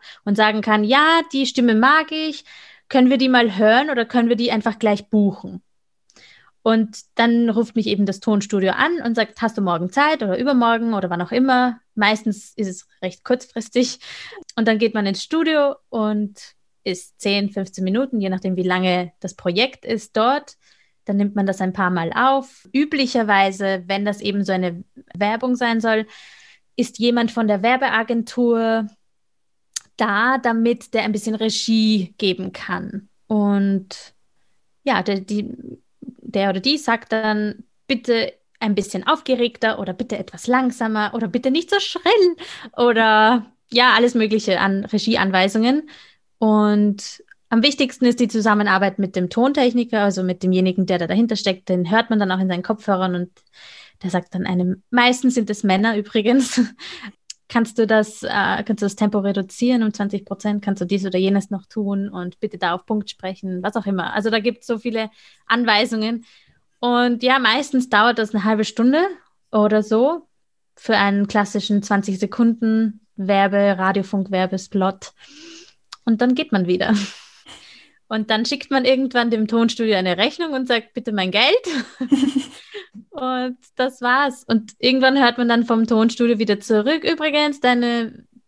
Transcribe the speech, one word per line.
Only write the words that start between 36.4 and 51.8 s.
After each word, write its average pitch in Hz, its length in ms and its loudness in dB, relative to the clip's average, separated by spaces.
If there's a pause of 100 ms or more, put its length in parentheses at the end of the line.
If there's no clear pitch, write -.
oder 190 100 -2
die 269 180 0
sagt 233 340 -4
dann, 214 520 -2 (240)
„Bitte 233 460 -2 (260)
ein 220 160 -2
bisschen 196 320 -4
aufgeregter 240 720 0
oder 190 140 -6
bitte - 240 -8
etwas - 300 -12
langsamer 226 680 0
oder 226 140 -4
bitte 247 240 -2
nicht 330 180 -2
so 403 100 2
schrill“ 359 560 2 (400)
oder 226 720 4 (260)
ja, 240 240 4
alles 240 200 4
Mögliche 214 440 2
an 196 260 0
Regieanweisungen. 214 1040 0 (480)
Und 208 840 2 (260)
am 226 140 2
wichtigsten 277 420 0
ist 240 140 2
die 240 80 2
Zusammenarbeit 208 720 0
mit 190 160 -2
dem 180 140 -2
Tontechniker, 240 720 0
also 190 200 0
mit 185 200 -4
demjenigen, 185 420 2
der 180 120 0
da 175 100 -4
dahinter 220 280 0
steckt. 190 340 -4
Den 180 200 0